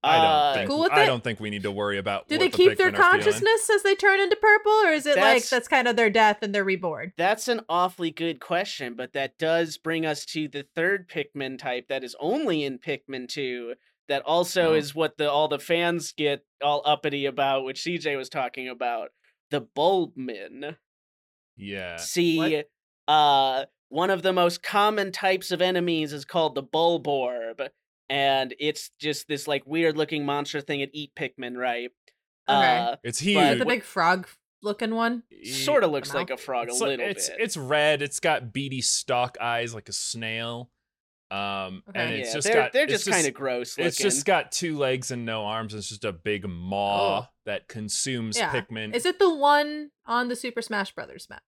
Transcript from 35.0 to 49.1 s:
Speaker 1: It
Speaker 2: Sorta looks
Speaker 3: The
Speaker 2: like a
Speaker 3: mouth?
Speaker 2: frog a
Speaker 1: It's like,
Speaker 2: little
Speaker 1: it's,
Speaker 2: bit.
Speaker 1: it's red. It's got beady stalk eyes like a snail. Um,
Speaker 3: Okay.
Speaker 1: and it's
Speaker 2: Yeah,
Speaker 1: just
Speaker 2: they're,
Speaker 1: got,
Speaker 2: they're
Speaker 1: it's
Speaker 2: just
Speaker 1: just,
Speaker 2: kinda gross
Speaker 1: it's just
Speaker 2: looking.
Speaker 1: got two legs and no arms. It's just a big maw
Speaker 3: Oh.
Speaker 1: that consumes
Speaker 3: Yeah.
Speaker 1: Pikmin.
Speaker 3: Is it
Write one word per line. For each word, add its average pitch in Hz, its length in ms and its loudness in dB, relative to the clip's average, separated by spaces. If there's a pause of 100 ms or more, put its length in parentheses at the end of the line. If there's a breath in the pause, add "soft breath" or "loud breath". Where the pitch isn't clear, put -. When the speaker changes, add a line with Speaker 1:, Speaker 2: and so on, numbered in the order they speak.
Speaker 1:
It - 240 -18
Speaker 2:
Sorta 254 340 4
looks 143 240 -2
Speaker 3:
The 143 60 -2
Speaker 2:
like 131 120 -4
a 131 40 -2
Speaker 3:
mouth? 123 80 -8
Speaker 2:
frog 120 260 -4
a 120 40 -8
Speaker 1:
It's 123 100 -2
like, - 80 0
Speaker 2:
little 135 160 -4
Speaker 1:
it's, - 240 -4
Speaker 2:
bit. - 100 -10
Speaker 1:
it's 226 180 -4
red. 147 440 2
It's 143 180 -6
got 127 320 -2
beady 135 300 -6
stalk 123 580 -2
eyes 117 340 -4
like 104 140 -16
a 98 60 -12
snail. 117 760 -8 (600)
Um, 98 580 -6
Speaker 3:
Okay. 185 120 -8
Speaker 1:
and 120 140 -2
it's 123 160 -6
Speaker 2:
Yeah, - 40 -6
Speaker 1:
just 147 140 -4
Speaker 2:
they're, 226 160 2
Speaker 1:
got, 123 100 -4
Speaker 2:
they're 277 100 2
Speaker 1:
it's 285 80 0
Speaker 2:
just 214 140 -2
Speaker 1:
just, 196 120 2
Speaker 2:
kinda 147 140 2
gross 123 460 -6
Speaker 1:
it's 170 200 -2
just 196 200 0
Speaker 2:
looking. 147 160 0
Speaker 1:
got 151 180 0
two 160 260 -4
legs 131 340 -2
and 120 140 -8
no 110 200 -6
arms. 110 280 -6
It's 104 140 -10
just 104 160 -12
a 104 80 -4
big 101 340 -6
maw 98 760 0
Speaker 3:
Oh. 127 60 -16 (180)
Speaker 1:
that 101 240 -8
consumes 113 680 -6
Speaker 3:
Yeah. 170 140 -2
Speaker 1:
Pikmin. 110 420 -6
Speaker 3:
Is 240 120 -4
it 359 120 -2